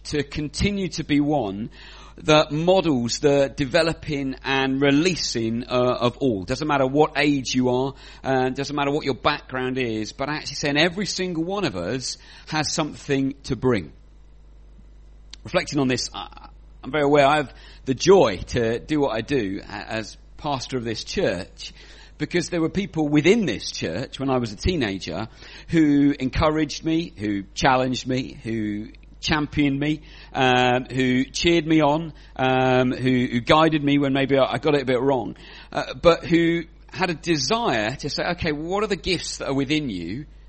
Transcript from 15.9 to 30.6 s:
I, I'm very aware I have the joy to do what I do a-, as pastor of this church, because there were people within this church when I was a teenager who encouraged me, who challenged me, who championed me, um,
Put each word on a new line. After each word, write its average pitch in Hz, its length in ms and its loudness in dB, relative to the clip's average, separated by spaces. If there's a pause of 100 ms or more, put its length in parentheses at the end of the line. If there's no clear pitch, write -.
I, - 360 -14 (320)
I'm 131 100 -12
very 147 120 0
aware 143 220 8
I 147 120 6
have 143 160 -2 (300)
the 131 100 -2
joy 135 440 6 (100)
to 117 320 0
do 151 220 -2
what 127 120 2
I 113 60 -2
do 113 420 -2
a-, - 300 -12
as 113 260 -8 (200)
pastor 135 400 -6
of 117 80 -6
this 113 180 -6
church, 107 720 -4 (440)
because 170 320 -4
there 170 120 -2
were 160 80 0
people 160 380 -2
within 156 380 4
this 110 260 -4
church 101 480 -6
when 135 120 -2
I 127 80 2
was 117 120 -2
a 104 40 -10
teenager 104 720 -4 (400)
who 143 520 4
encouraged 156 640 0
me, 165 320 -2
who 104 280 -4 (100)
challenged 131 540 2
me, 127 260 -4 (100)
who 107 440 -4 (320)
championed 147 600 0
me, 147 220 -2 (320)
um, 127 520 4